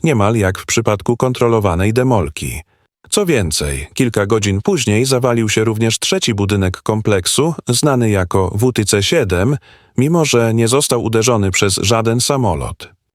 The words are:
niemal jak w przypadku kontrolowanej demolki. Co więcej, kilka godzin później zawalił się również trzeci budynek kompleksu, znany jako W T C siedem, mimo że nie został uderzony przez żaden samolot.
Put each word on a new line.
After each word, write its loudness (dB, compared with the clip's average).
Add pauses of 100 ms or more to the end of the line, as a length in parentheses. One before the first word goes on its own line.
niemal 2
jak 0
w -16
przypadku 0
kontrolowanej 2
demolki. -2 (480)
Co 0
więcej, -2
kilka 0
godzin 0
później 0
zawalił 0
się 2
również 0
trzeci -2
budynek -2
kompleksu, 0 (120)
znany 2
jako 0
W 2
T 0
C 0
siedem, 0 (400)
mimo 2
że 2
nie 2
został 0
uderzony 2
przez 0
żaden 0
samolot. -2 (240)